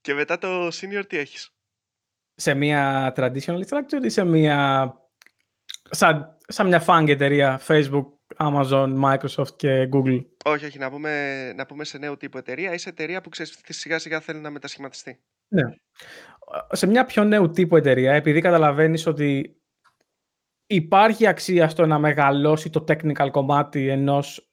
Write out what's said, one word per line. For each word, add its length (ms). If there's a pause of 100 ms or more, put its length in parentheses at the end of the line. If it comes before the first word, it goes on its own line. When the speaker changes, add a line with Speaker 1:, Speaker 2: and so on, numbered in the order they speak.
Speaker 1:
Και 120
μετά 240
το 300
senior 400
τι 100
έχεις; 360 (800)
Speaker 2:
Σε 180
μια 600
traditional 540
structure 340
ή 60
σε 140
μια, 720 (960)
σαν 480 (100)
σαν 200
μια 120
φανγκ 300
εταιρεία, 580
Facebook, 380 (320)
Amazon, 560 (100)
Microsoft 520
και 360
Google. 340 (200)
Speaker 1:
Όχι, 200
όχι, 120
να 140
πούμε, 640
να 120
πούμε 180
σε 140
νέο 200
τύπο 200
εταιρεία 360
ή 40
σε 120
εταιρεία 320
που, 80
ξέρεις, 380
σιγά 320
σιγά 200
θέλει 200
να 100
μετασχηματιστεί. 720 (280)
Speaker 2:
Ναι. 140 (1080)
Σε 160
μια 180
πιο 180
νέου 260
τύπου 260
εταιρεία, 380
επειδή 280
καταλαβαίνεις 640
ότι 500 (1120)
υπάρχει 640
αξία 420
στο 160
να 140
μεγαλώσει 680
το 180
technical 440
κομμάτι 560
ενός 640